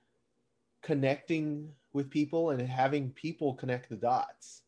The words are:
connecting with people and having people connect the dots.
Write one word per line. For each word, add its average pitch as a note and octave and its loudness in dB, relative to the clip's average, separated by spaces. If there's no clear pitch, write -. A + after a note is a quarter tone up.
connecting D3+ 0
with C#3 -2
people D#3 2
and C3 0
having C3 0
people D3+ -4
connect B2+ -4
the A#2 -8
dots. - -2